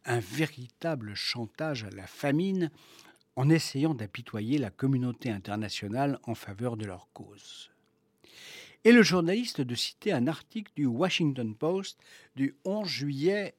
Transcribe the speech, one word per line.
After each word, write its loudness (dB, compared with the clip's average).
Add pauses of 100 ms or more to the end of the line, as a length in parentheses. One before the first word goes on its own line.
un -2
véritable -6
chantage -6
à -10
la -14
famine 0 (680)
en 4
essayant 4
d'apitoyer -4
la -2
communauté -2
internationale -4
en -6
faveur -6
de -6
leur -12
cause. -20 (1120)
Et 12
le 12
journaliste 2
de -2
citer -4
un 2
article -6
du 0
Washington 0
Post -4 (380)
du -2 (100)
onze -4
juillet -2